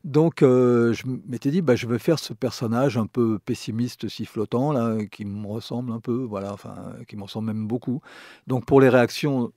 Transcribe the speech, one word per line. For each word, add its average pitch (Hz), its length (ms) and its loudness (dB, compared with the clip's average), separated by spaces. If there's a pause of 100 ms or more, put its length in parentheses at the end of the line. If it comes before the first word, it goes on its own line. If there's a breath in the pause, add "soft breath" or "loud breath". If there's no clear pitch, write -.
Donc, 156 380 2
euh, 123 500 6
je 104 120 -6 (220)
m'étais 123 240 -4
dit, 180 120 0
bah, 127 120 4
je 113 120 -2
vais 117 120 -2
faire 160 200 0
ce - 140 -10
personnage 117 640 -2
un 110 100 -2
peu 113 320 0
pessimiste, 113 720 -6
sifflotant, 120 640 -4
là, 113 340 -2
qui 107 180 -14
me 101 220 -8
ressemble 117 460 -8
un 113 80 -8
peu, 123 220 -4
voilà, 101 300 -8
enfin, 98 220 -14 (340)
qui 110 80 -16
me 101 60 -10
ressemble 110 260 -8
même 110 180 -4
beaucoup. 123 360 -4 (440 loud breath)
Donc, 127 200 -4
pour 135 140 8
les 135 80 8
réactions 123 680 2